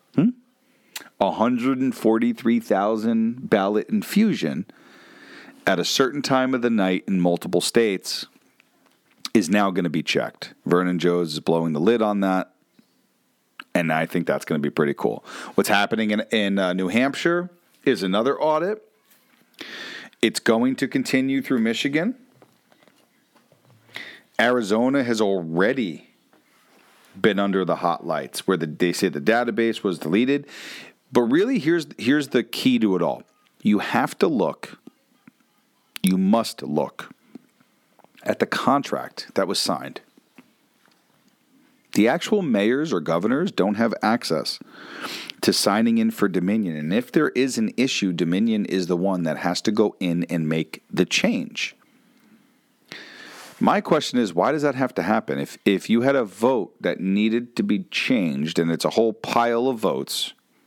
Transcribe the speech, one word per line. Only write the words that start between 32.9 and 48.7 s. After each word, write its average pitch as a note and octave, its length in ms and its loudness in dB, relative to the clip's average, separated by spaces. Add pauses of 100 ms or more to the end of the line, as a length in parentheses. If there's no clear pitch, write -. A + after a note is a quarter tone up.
it E2+ 80 0
all. C#2 180 -2 (400)
You G#2 180 2
have B2 400 -2
to - 80 4
look, G2 520 -2 (1200)
you F#2+ 160 2
must G#2 460 0
look C#2+ 480 -4 (1120)
at A2+ 160 -2
the - 60 2
contract - 920 -2
that G2 120 0
was F#2 100 -2
signed. C#2 440 -4 (1900)
The G#2 160 4
actual E3+ 320 0
mayors C3 500 2
or F#2 80 0
governors G2 520 0
don't G2+ 240 0
have A2+ 180 0 (100)
access G#2+ 560 0 (800)
to G2 120 4
signing A2+ 440 2
in A2+ 140 2
for A2 160 0
Dominion. F#2+ 480 0
And D2+ 180 -4
if B2 180 -2
there D3+ 180 4
is B2+ 280 0
an A2 200 0
issue, A#2 340 0
Dominion F#2+ 540 0
is F#2 200 -2